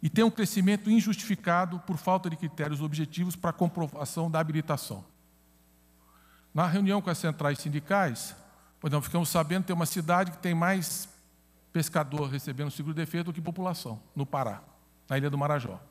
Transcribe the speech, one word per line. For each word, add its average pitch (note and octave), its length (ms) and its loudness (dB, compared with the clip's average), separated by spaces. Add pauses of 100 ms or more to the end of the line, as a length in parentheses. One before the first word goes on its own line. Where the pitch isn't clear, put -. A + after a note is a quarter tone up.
E D#3 80 2
tem A3 120 4
um A3+ 80 8
crescimento G#3 600 2
injustificado F#3 880 2
por F3 160 -4
falta F#3 320 0
de D#3+ 80 -4
critérios D3+ 460 -4
objetivos D#3 520 -2
pra E3 200 -2
comprovação E3 760 -2
da D#3+ 80 2
habilitação. D#3 640 -2 (1500)
Na D#3+ 140 4
reunião G3 340 4
com G3 80 -4
as E3+ 80 0
centrais D3 420 0
sindicais, D3+ 760 0 (420)
pois D3+ 140 -2
não, D3 80 2
ficamos E3+ 300 0
sabendo F3 320 2
que F#3 60 -4
tem F3+ 80 0
uma E3+ 100 0
cidade F3 440 2
que E3 80 -14
tem F3 160 0
mais F3 540 0 (640)
pescador D3+ 560 0
recebendo C#3 420 -4
seguro-defeso D#3+ 540 -4
do F3 80 -6
que D#3+ 80 -6
população, E3 580 -6 (160)
no C#3 120 -2
Pará, B2 360 -4 (460)
na C3+ 80 0
Ilha C#3 140 0
do C#3 80 -2
Marajó. C#3 420 -2 (100)